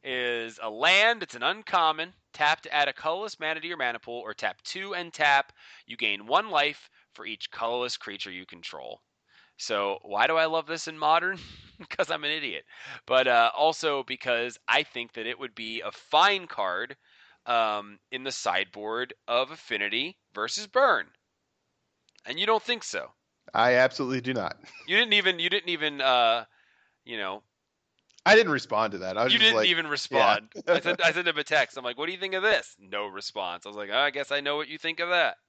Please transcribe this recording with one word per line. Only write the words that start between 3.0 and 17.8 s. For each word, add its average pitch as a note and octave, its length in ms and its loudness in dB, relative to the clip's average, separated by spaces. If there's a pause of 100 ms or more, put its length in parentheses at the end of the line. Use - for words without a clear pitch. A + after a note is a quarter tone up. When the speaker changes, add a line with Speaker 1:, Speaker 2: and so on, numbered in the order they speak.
Speaker 1:
mana D#3+ 200 -4
to D#3 80 -12
your F3 100 -8
mana A#2+ 220 -2
pool, A#2+ 200 -10
or G#2 140 -10
tap - 280 -6
two G3 320 -10
and F3 180 -8
tap. C#3+ 400 2 (340)
You A#2 100 -14
gain G#2 300 -4
one F#3+ 240 2
life D3 400 -2 (240)
for - 120 -16
each G#2+ 240 -12
colorless A#2+ 460 -4
creature G2 340 -12
you F2+ 160 -12
control. D#2 560 -16 (560)
So G2+ 440 -2
why G#2 260 0
do D#3+ 80 2
I D#3+ 100 4
love D#3+ 200 -2
this D#3+ 220 -8
in D#3+ 100 -14
Modern? E3 400 2 (260)
<laughs> - 260 -20
'Cause E3 200 -4
I'm D3+ 140 -4
an D3 80 0
idiot. C3+ 320 -6 (420)
But, C3 220 4
uh, A#2 260 6
also D3 500 0
because A#2+ 540 -4 (100)
I C3 160 4
think A#2+ 300 -12
that A2+ 120 -8
it A#2+ 120 -6
would B2 160 -12
be A2+ 280 -10
a G2+ 100 -8
fine F#3 560 2
card, G#2 480 -4 (500)
um, G#2+ 520 0 (140)